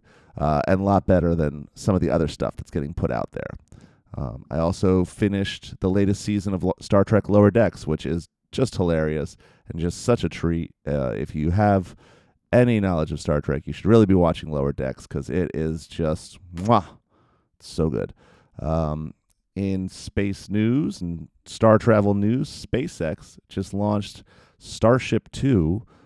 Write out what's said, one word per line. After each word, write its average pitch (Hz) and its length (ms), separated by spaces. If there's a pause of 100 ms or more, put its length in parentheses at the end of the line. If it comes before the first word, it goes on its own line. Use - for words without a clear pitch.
(360)
uh, 73 320
and 95 120
a 98 40
lot 98 220
better 85 280
than 73 400
some - 200
of 87 80
the 82 80
other 78 180
stuff - 280
that's - 140
getting 71 220
put - 180
out 58 220
there. - 240 (580)
Um, 62 360
I 71 80
also 92 480
finished - 760
the 95 80
latest 98 320
season 101 320
of 90 100
Lo-, 92 180
Star 98 240
Trek - 260
Lower 104 200
Decks, 101 360
which 78 180
is 80 240 (240)
just 127 240
hilarious 78 600 (340)
and 82 100
just 85 220
such 120 200
a 85 60
treat. 82 460 (120)
Uh, 69 300
if 60 180
you 76 180
have 98 440 (560)
any 120 280
knowledge 82 320
of 76 80
Star 73 200
Trek, 71 260
you 71 60
should - 140
really 110 200
be 95 80
watching 82 360
Lower 71 220
Decks 65 340
'cause 65 240
it 82 240
is 80 320
just, - 520 (160)
mwah, 101 300 (760)
so - 280
good. 52 240 (460)
Um, 78 560 (420)
in 95 320
space - 600
news 123 520
and 85 280 (160)
star 110 340
travel 104 360
news, 110 340
SpaceX - 920 (100)
just - 260
launched 104 480 (340)
Starship - 760
two, 101 500 (240)